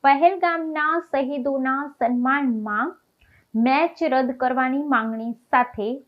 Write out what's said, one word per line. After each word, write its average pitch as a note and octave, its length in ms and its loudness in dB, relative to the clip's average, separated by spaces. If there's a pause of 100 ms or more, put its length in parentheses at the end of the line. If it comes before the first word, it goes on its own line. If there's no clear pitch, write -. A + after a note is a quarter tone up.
(160)
પહેલગામના E4 840 2
શહીદોના C4+ 880 -2
સન્માનમાં B3 1040 0 (600)
મેચ C4+ 500 2
રદ C4 340 0
કરવાની C4 460 -2
માંગણી A3+ 480 -2 (160)
સાથે B3 420 0 (180)